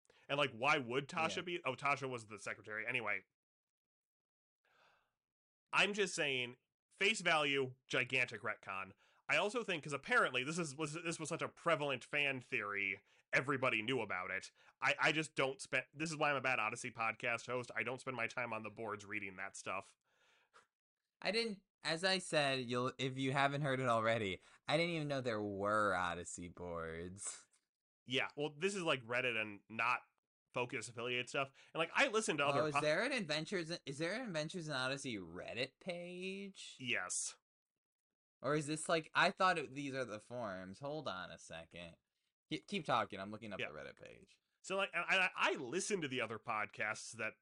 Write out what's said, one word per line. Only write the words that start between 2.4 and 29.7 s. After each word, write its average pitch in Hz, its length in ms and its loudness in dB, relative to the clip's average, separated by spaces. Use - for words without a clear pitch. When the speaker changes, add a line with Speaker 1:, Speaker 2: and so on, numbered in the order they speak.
Speaker 1:
secretary. 107 460 -6
Anyway. 107 360 0
I'm 185 200 6
just 196 220 2
saying, 127 420 0
face 208 220 4
value, 147 540 4
gigantic 123 560 0
retcon. 95 500 -4
I 139 80 4
also 214 280 2
think, 165 200 -2
'cause 151 80 -6
apparently 139 520 2
this 165 140 -2
is, 151 180 -2
was, 151 180 -4
this 165 260 -4
was 156 80 -6
such 160 140 -2
a 131 60 0
prevalent 143 560 0
fan 139 360 0
theory, 101 600 -2
everybody 127 500 2
knew 123 180 2
about 95 300 -2
it. 95 200 -4
I, 135 200 2
I 147 120 6
just 151 220 -2
don't 139 260 0
spend, - 240 -2
this 156 160 -2
is 156 60 -4
why 147 140 4
I'm 143 60 4
a 131 40 0
bad 127 200 4
Odyssey 113 320 0
podcast 113 540 0
host. 123 300 -2
I 113 60 2
don't 123 180 -4
spend 127 160 -4
my 117 120 0
time 117 240 -4
on 110 100 -4
the 107 80 -8
boards 104 340 -6
reading 98 320 -6
that 95 200 -8
stuff. 95 280 -4
Speaker 2:
I 190 120 0
didn't, 226 260 -2
as 165 200 0
I 190 140 4
said, 139 480 2
you'll, 123 320 0
if 131 200 -2
you 135 140 2
haven't 139 300 2
heard 135 180 2
it 131 80 2
already, 113 520 2
I 143 80 4
didn't 170 180 2
even 151 140 -2
know 139 120 0
there 110 220 0
were 104 540 4
Odyssey 87 520 -2
boards. 85 960 -6
Speaker 1:
Yeah, 123 300 0
well, 147 200 -2
this 190 200 0
is, 185 60 -2
like, 143 240 2
Reddit 120 340 0
and 104 280 -4
not 117 320 2